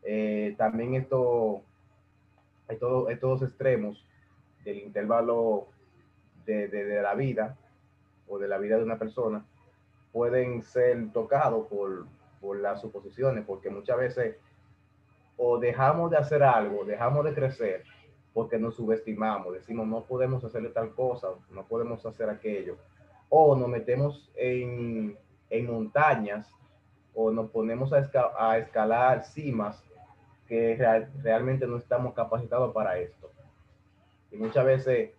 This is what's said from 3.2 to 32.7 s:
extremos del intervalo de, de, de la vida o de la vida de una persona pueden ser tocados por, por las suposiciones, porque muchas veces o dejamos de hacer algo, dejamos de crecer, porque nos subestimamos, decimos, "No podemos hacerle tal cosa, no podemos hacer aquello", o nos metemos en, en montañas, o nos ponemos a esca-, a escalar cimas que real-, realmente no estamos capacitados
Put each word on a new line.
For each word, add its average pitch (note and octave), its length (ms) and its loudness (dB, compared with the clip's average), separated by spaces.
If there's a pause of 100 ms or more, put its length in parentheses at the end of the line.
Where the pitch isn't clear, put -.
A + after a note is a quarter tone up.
extremos A#2+ 640 0 (580)
del G2+ 160 -8
intervalo A2+ 880 0 (800)
de, G#2 220 -2
de, G2+ 180 -6
de G#2 160 -2
la G2+ 140 0
vida A#2+ 420 -2 (680)
o G2+ 100 -10
de G2 100 -6
la G2 120 -2
vida G#2+ 180 0
de A#2 60 2
una A2 160 -4
persona A2 440 -4 (680)
pueden B2 500 0
ser A#2+ 500 0
tocados A2+ 560 2
por, G2 380 -6 (340)
por G2 180 -6
las G2+ 240 -2
suposiciones, G#2+ 640 -4
porque G2 260 -8
muchas G2+ 260 -2
veces B2 400 -2 (1040)
o A#2+ 160 2
dejamos C3+ 540 2
de D#3+ 60 4
hacer C#3+ 260 4
algo, G#2 400 4
dejamos A#2+ 400 0
de D3+ 100 -2
crecer, A#2+ 500 -2 (500)
porque A2+ 260 -2
nos A2+ 160 -4
subestimamos, G#2+ 760 -2
decimos, A2 340 -8
"No A2 160 -4
podemos B2+ 400 -2
hacerle A2+ 260 -6
tal A2+ 240 -4
cosa, B2 360 -2 (200)
no F#2+ 160 -14
podemos A2+ 400 -6
hacer A2 240 -4
aquello", G2+ 480 -6 (520)
o D3 260 8
nos B2 140 0
metemos B2 680 -2
en, A#2+ 840 -4 (320)
en A2+ 160 -2
montañas, A2+ 840 0 (640)
o A2 160 2
nos A2 200 -2
ponemos A#2 420 -2
a C#3+ 60 6
esca-, C3+ 380 2
a A2+ 200 4
escalar A2+ 640 2
cimas A2+ 600 -6 (640)
que A2+ 280 2
real-, A2+ 340 4 (140)
realmente B2+ 440 2
no A#2+ 100 -4
estamos B2 360 -2
capacitados A#2 600 -2